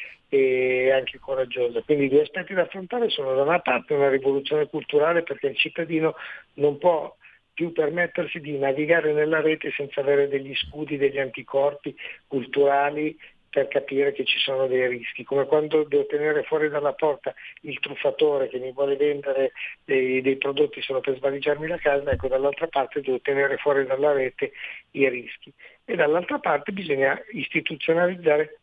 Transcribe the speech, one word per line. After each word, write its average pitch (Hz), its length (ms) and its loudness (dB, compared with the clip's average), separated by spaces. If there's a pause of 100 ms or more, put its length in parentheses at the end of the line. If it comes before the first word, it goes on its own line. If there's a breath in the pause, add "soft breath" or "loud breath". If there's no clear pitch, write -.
(280 loud breath)
e 127 600 4
anche 131 280 0
coraggiosa. 123 640 -2
Quindi 143 240 2
i - 20 -4
due 143 140 6
aspetti 185 320 -6
da 180 80 4
affrontare 196 480 -4
sono 131 240 -2
da 135 80 4
una 170 180 2
parte 123 340 -2
una 139 140 4
rivoluzione 139 580 0
culturale, 156 560 2
perché - 260 -4
il 139 80 -4
cittadino 160 580 0 (400 loud breath)
non 143 240 2
può 156 360 2 (400 soft breath)
più 170 180 -4
permettersi 160 680 -2
di 143 180 -6
navigare 151 560 2
nella 151 260 2
rete 156 340 0
senza 143 260 -6
avere 143 280 4
degli 135 260 -4
scudi, 147 440 -6
degli 139 200 0
anticorpi 139 800 -4 (300 loud breath)
culturali 143 920 0 (320 loud breath)
per 139 200 0
capire 139 440 0
che 127 140 -6
ci - 120 0
sono 135 280 0
dei 127 200 2
rischi, 123 380 -8
come 139 220 0
quando 151 380 2
devo 143 200 2
tenere 147 380 0
fuori 156 260 0
dalla 143 240 -2
porta 139 420 -2 (280 loud breath)
il 139 160 -10
truffatore 139 680 0
che 127 100 -6
mi 127 140 -8
vuole 139 240 0
vendere 139 560 0 (300 loud breath)
dei, 131 380 2
dei 135 160 2
prodotti 139 460 0
solo 131 180 -2
per 135 160 -2
svaligiarmi 143 500 -2
la 170 120 -4
casa, 143 320 0
ecco, 127 180 -2
dall'altra 139 380 0
parte 143 340 -2
devo 131 200 -2
tenere 139 360 0
fuori 139 300 2
dalla 135 260 2
rete 131 400 -2 (380 loud breath)
i 135 180 2
rischi, 123 420 -8 (380 loud breath)
e - 60 -4
dall'altra 170 460 2
parte 160 320 -2
bisogna 139 440 0 (140)
istituzionalizzare 156 1300 0